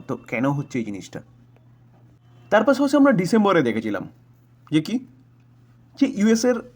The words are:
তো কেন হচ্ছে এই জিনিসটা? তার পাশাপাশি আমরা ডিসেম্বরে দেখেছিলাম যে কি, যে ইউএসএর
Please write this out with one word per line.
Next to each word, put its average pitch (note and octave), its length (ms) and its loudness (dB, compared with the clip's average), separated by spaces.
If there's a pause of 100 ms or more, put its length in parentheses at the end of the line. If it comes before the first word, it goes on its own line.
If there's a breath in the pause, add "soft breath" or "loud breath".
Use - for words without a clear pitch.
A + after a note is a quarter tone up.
তো C3 60 -6 (160)
কেন B2 140 -4 (140)
হচ্ছে C#3 220 -8
এই G#2+ 80 -6
জিনিসটা? F#2+ 320 -14 (1300)
তার G#3+ 160 6
পাশাপাশি C#4 320 2
আমরা C#4 200 6
ডিসেম্বরে F#3+ 480 2
দেখেছিলাম G#2+ 360 -4 (680)
যে D#3 120 2
কি, G#3 80 -6 (1040)
যে C#4 80 2 (140)
ইউএসএর A3+ 360 2 (200)